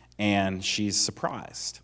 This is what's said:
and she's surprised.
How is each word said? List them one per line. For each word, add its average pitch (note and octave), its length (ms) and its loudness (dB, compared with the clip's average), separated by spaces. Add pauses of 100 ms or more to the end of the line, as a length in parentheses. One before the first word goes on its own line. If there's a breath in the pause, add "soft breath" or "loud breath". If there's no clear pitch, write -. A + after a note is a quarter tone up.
(180)
and G2 460 2
she's G#2 320 0
surprised. - 880 -4